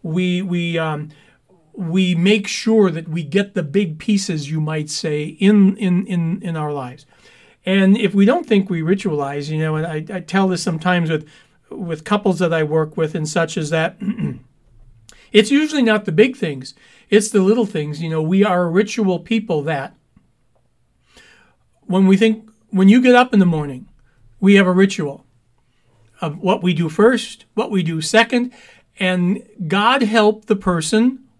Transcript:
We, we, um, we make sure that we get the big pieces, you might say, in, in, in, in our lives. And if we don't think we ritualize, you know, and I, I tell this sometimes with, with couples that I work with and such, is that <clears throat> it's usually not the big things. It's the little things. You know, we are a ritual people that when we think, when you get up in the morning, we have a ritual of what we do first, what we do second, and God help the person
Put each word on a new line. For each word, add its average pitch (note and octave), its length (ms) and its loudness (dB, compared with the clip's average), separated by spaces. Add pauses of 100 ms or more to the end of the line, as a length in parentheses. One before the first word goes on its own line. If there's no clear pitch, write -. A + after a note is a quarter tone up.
We, F3+ 400 -2
we, E3+ 360 -4
um, D3+ 320 -6 (640)
we F3+ 420 -2
make G3 320 2
sure A3 440 2
that D#3+ 180 -8
we D#3+ 140 -6
get G3 320 -4
the F3 80 -2
big D#3 360 -4
pieces, E3+ 520 -4
you D#3 100 -4
might D3+ 280 -6
say, D3+ 360 -6
in, G3 520 2
in, F#3 300 -2
in, E3 360 -4
in E3 140 -8
our D3+ 160 -6
lives. B2+ 320 -10 (600)
And F#3+ 320 4
if G3+ 160 -2
we G3 120 4
don't E4 200 2
think G3 240 0
we E3+ 120 -4
ritualize, D3 680 -4
you D#3 80 -4
know, D#3 180 -2
and D#3+ 100 -4
I, D#3 300 -8
I - 40 -8
tell F#3+ 280 -2
this F3+ 140 -2
sometimes E3+ 480 -2
with, D#3 160 -4 (440)
with E3 340 -10
couples G3+ 340 0
that E3+ 160 0
I D#3+ 80 0
work D#3 340 -2
with D#3 180 -4
and D#3 140 -4
such, E3 280 -4
is D3+ 140 -6
that D#3+ 300 -2
<clears throat> - 1300 -12
it's G#3+ 180 4
usually D4+ 320 0
not G#3+ 220 0
the F3 80 -6
big G3+ 240 2
things. C#3 380 -8 (360)
It's G3+ 200 2
the G3+ 100 2
little G#3+ 260 2
things. D3+ 360 -6
You E3 80 -6
know, D#3+ 120 -2
we F#3+ 220 2
are F3+ 200 2
a E3+ 60 -2
ritual F#3+ 480 0
people F#3+ 440 -4
that C#3+ 320 -8 (1900)
when F#3+ 200 2
we F#3+ 100 6
think, A3 320 0 (220)
when F#3+ 180 4
you B3 120 8
get B3 140 6
up B3+ 180 4
in G3+ 80 4
the F3+ 60 4
morning, D3 420 -4 (520)
we G3 140 6
have G3 120 6
a F#3 60 2
ritual F3+ 520 0 (960)
of D#3 180 -6
what F#3+ 240 -2
we F3+ 120 0
do D#3+ 140 -2
first, A3 560 0 (100)
what B3 160 -4
we F#3+ 120 0
do D#3+ 180 -4
second, A#3 520 0 (460)
and F#3 440 0 (260)
God A3+ 340 2
help G#3+ 440 2
the G3+ 100 0
person G#3+ 680 0 (160)